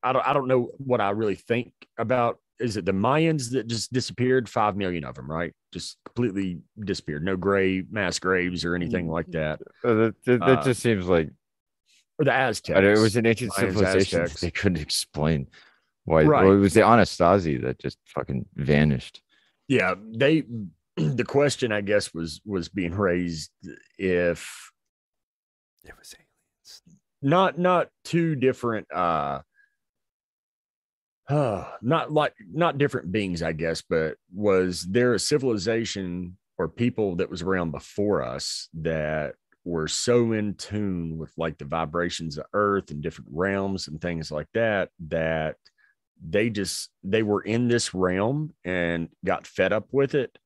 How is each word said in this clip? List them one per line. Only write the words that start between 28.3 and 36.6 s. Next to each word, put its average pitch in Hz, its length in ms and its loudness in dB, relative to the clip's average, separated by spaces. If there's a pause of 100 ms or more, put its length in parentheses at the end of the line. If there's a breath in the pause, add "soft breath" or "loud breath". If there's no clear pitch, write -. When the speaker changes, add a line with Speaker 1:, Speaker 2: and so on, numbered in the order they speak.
Speaker 1:
different, 120 560 0
uh, 73 500 0 (1900)
<sighs> - 0 -
not 131 800 0
like, 151 220 0 (180)
not 143 280 0
different 92 320 0
beings, 92 320 -2
I 82 100 -2
guess, 82 340 -4
but 80 280 0 (180)
was 92 480 2
there 120 320 2
a 95 60 0
civilization 101 1160 -2 (200)
or 85 100 -2